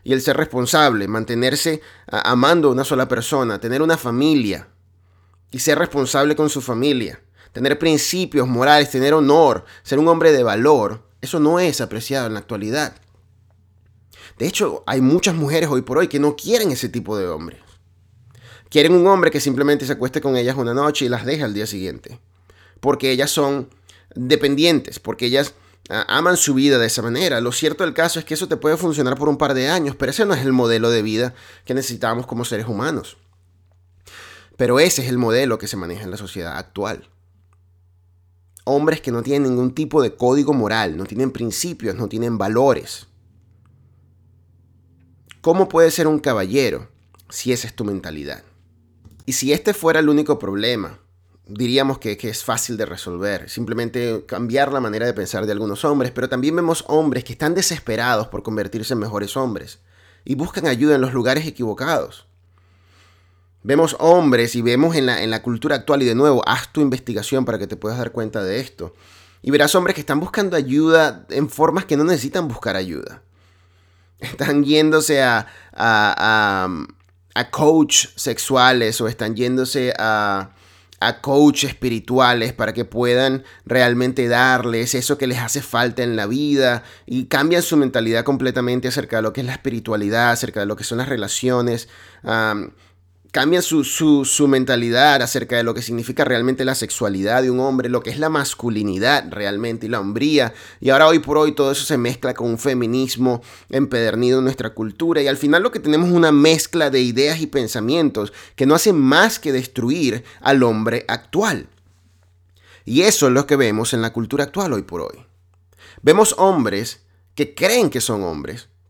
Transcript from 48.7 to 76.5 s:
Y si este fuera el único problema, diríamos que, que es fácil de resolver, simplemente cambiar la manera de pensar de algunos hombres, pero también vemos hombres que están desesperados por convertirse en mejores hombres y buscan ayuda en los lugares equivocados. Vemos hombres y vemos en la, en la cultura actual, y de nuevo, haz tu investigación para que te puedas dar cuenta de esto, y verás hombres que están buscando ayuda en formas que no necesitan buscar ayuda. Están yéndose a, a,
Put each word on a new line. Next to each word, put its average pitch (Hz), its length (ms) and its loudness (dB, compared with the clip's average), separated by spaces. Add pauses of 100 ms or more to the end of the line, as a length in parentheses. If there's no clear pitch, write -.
Y 131 80 -6
si 131 200 0
este - 200 0
fuera 160 260 0
el 151 100 4
único 147 300 2
problema, 104 600 -4 (460)
diríamos 127 540 -2
que, 104 180 -6
que 117 120 -8
es 110 140 -10
fácil 117 340 -6
de 107 80 -4
resolver, 92 640 -8
simplemente 117 760 -6
cambiar 120 460 -2
la 139 80 -2
manera 110 260 -2
de 120 80 -2
pensar 98 320 -6
de 107 60 -2
algunos 104 340 -4
hombres, 139 260 0
pero 127 180 -6
también 139 260 -2
vemos 165 320 -2
hombres 151 360 0
que 123 100 -16
están 156 200 -2
desesperados 120 760 -2
por - 160 -10
convertirse 107 500 -6
en 117 60 -2
mejores 104 380 -6
hombres 120 420 -6 (460)
y 131 100 -4
buscan 170 320 -4
ayuda 143 280 4
en 131 60 4
los 127 120 0
lugares 131 340 0
equivocados. 131 800 -6 (1400)
Vemos 147 360 2
hombres 135 560 4
y 120 60 -2
vemos 131 340 2
en 135 100 2
la, 110 180 0
en 113 60 -2
la 110 140 -4
cultura 123 320 -2
actual, 139 260 0
y 127 40 2
de 117 100 2
nuevo, 131 320 4
haz - 260 -2
tu 156 80 0
investigación 127 640 -2
para 113 140 -4
que 101 80 -6
te 107 80 -12
puedas 110 240 -6
dar 117 120 -6
cuenta 110 320 -6
de 98 160 -4
esto, 117 360 -12 (480)
y 127 80 -2
verás 147 240 4
hombres 180 180 2
que 151 80 -8
están 143 180 -2
buscando 185 360 -2
ayuda 151 720 2
en 143 200 -2
formas 165 360 0
que 147 120 0
no 147 60 2
necesitan 160 440 0
buscar 117 280 -6
ayuda. 90 480 -8 (960)
Están 143 440 -2
yéndose 156 580 2
a, 117 260 0 (260)
a, 107 920 2